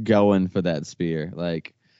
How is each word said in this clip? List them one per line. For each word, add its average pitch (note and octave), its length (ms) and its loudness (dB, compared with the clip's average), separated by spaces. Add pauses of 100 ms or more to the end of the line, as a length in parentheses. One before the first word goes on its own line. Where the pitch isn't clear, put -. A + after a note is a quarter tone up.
going G2+ 460 4
for F#2 140 -4
that E2 240 -4
spear. E2 480 -6
Like, E2+ 400 -8 (240)